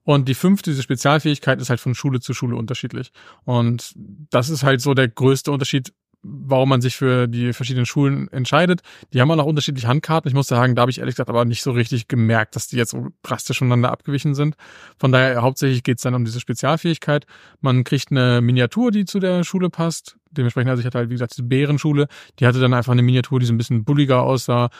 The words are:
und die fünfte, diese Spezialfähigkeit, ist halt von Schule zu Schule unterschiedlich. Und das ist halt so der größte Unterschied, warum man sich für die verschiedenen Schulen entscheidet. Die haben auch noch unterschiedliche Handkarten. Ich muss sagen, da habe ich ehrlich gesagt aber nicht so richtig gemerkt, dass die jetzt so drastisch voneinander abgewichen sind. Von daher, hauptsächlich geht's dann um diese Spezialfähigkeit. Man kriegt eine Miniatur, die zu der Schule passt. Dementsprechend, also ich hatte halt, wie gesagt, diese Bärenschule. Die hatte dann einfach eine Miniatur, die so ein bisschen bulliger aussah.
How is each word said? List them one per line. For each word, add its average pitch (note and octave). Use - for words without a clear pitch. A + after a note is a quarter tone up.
und C#3
die C3
fünfte, F#3
diese C3+
Spezialfähigkeit, C#3
ist C3
halt A#2+
von B2
Schule C3
zu A#2+
Schule A#2+
unterschiedlich. A#2+
Und A#2+
das C#3
ist C#3+
halt C3+
so C#3
der C3
größte C3
Unterschied, C3+
warum C3+
man C3
sich B2
für B2+
die A#2+
verschiedenen B2+
Schulen C#3
entscheidet. E3
Die B2
haben C#3
auch E3
noch D3
unterschiedliche C#3+
Handkarten. D3+
Ich B2+
muss C3+
sagen, B2
da A#2+
habe B2
ich B2
ehrlich B2
gesagt B2+
aber A#2+
nicht A#2+
so C#3+
richtig A#2+
gemerkt, A2+
dass A#2
die -
jetzt A#2
so C3
drastisch -
voneinander B2
abgewichen C#3+
sind. D3
Von C3
daher, B2+
hauptsächlich C3
geht's B2+
dann B2+
um B2
diese A2+
Spezialfähigkeit. D3
Man B2+
kriegt -
eine B2
Miniatur, B2
die G#3
zu G3
der F3+
Schule F3+
passt. -
Dementsprechend, B2+
also B2+
ich A#2+
hatte B2+
halt, A#2+
wie A#2+
gesagt, A#2+
diese A#2+
Bärenschule. C#3+
Die B2+
hatte B2
dann B2+
einfach B2
eine B2
Miniatur, B2+
die B2
so A#2
ein A2+
bisschen A#2
bulliger C3+
aussah. B2